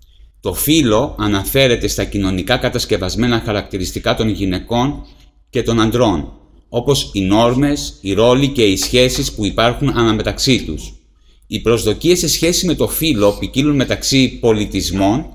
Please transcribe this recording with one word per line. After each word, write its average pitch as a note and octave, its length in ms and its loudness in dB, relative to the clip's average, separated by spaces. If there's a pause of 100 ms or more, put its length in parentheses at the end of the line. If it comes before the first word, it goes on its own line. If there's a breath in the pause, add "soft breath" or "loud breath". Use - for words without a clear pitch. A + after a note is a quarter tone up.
(400)
Το F#2+ 140 -4
φύλο C#3 680 2
αναφέρεται G#2+ 680 0
στα G2+ 160 -4
κοινωνικά F#2+ 540 -2
κατασκευασμένα A2+ 880 -2
χαρακτηριστικά G#2 720 -4
των A2+ 140 0
γυναικών G2+ 760 -2 (440 soft breath)
και A#2+ 140 -2
των A2+ 160 2
ανδρών, A2 540 2 (360)
όπως C3+ 440 -2
οι G2+ 80 0
νόρμες, A#2+ 800 2
οι G2 120 -4
ρόλοι B2 340 4
και C3 160 0
οι G2 140 4
σχέσεις B2+ 560 0
που G#2+ 120 -4
υπάρχουν A#2 440 0
αναμεταξύ A2 720 0
τους. D2 300 -10 (540)
Οι G#2+ 120 -6
προσδοκίες A2+ 600 0
σε E3+ 80 -2
σχέση E3 380 0
με E3 80 0
το C3 140 0
φύλο A2 440 0
ποικίλουν C#3 440 0
μεταξύ B2+ 640 0
πολιτισμών G2+ 920 0